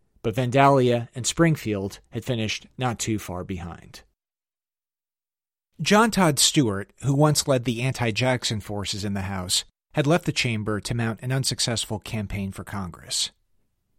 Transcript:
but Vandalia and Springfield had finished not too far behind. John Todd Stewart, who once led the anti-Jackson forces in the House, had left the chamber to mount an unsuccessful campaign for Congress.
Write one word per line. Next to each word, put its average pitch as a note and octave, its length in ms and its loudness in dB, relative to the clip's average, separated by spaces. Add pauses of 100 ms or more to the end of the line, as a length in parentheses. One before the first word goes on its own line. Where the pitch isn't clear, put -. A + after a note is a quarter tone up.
(220)
but A2+ 120 0
Vandalia B2+ 800 4
and A#2+ 120 -8
Springfield G#2+ 720 0 (100)
had A#2 140 -8
finished A2 420 -4 (100)
not B2 220 -4
too G#2+ 200 -2
far F2+ 260 -8
behind. E2 580 -12 (1800)
John G#3 300 4
Todd E3+ 300 4
Stewart, G#2 520 2 (100)
who C#3 120 2
once D3+ 320 4
led C3 180 2
the A#2+ 180 -2
anti-Jackson A#2+ 760 0
forces G2+ 440 -6
in G2+ 100 -4
the G2 80 -4
House, F#2+ 420 -2 (280)
had C#3+ 160 0
left D#3 180 2
the D3 60 0
chamber G#2+ 480 -2
to - 140 -4
mount A#2 280 -2
an B2+ 80 -4
unsuccessful A#2 720 -2
campaign G2 500 -6
for F#2+ 140 -12
Congress. - 640 -6 (680)